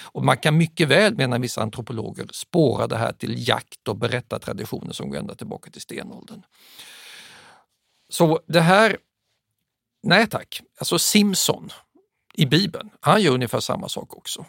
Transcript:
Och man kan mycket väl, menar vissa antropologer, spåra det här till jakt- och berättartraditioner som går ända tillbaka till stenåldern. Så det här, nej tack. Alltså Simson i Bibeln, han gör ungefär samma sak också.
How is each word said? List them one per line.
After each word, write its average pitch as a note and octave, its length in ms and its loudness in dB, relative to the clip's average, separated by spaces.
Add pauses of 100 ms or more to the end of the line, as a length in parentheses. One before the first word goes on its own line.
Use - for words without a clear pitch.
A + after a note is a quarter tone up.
Och - 220 -8
man C3+ 120 4
kan D#3 200 2
mycket D#3+ 320 2
väl, F3 260 4
menar B2 240 -2
vissa A#2+ 240 -4
antropologer, A2+ 680 -8
spåra A#2 540 2
det B2 100 -4
här A2+ 160 -2
till A#2+ 360 -6
jakt- - 400 -4
och G#2 80 -4
berättartraditioner - 960 -6
som - 180 -10
går C#2+ 80 -8
ända - 160 -10
tillbaka - 360 -14
till - 120 -18
stenåldern. - 600 -14 (1700)
Så D#3+ 380 2
det E3 140 4
här, F#3+ 360 6 (1080)
nej G3+ 220 4
tack. - 360 -8 (160)
Alltså E3 200 -2
Simson - 720 2 (640)
i D3+ 100 4
Bibeln, D#3+ 440 0 (100)
han G3 220 4
gör D3+ 100 4
ungefär B2 280 -2
samma - 280 -6
sak - 280 -12
också. - 320 -12